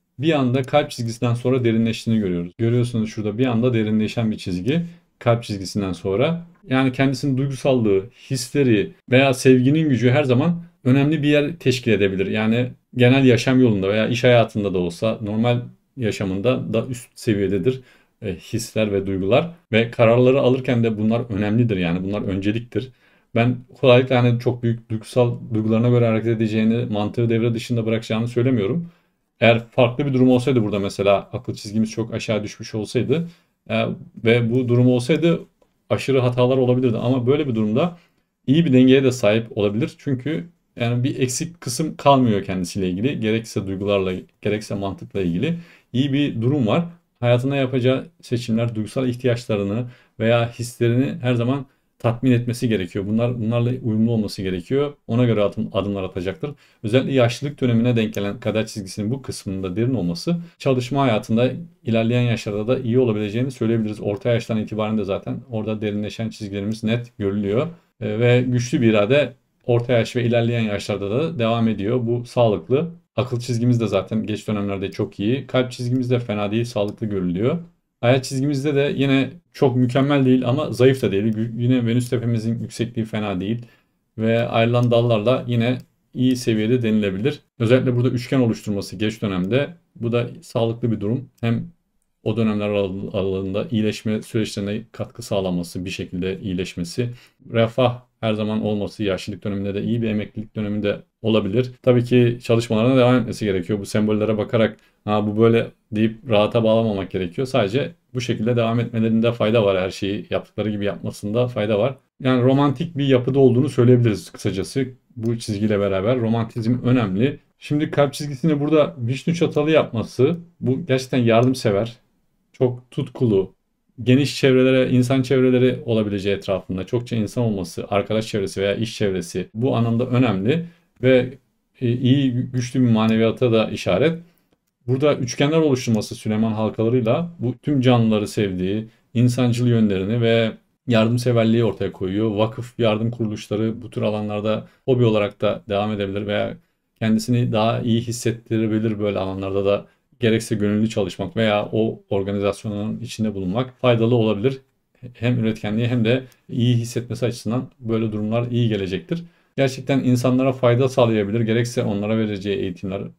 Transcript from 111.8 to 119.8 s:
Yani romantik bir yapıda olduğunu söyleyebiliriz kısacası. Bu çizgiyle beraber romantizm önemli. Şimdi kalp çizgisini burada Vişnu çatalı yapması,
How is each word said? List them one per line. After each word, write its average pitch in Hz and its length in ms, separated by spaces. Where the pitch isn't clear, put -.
Yani 127 200
romantik 139 560
bir 139 80
yapıda 131 320
olduğunu 131 300
söyleyebiliriz 120 640
kısacası. 101 580
Bu 113 220
çizgiyle 104 420
beraber 101 400
romantizm 113 640
önemli. 120 540
Şimdi 147 320
kalp 143 220
çizgisini 147 480
burada 147 380
Vişnu 135 360
çatalı 151 360
yapması, 143 640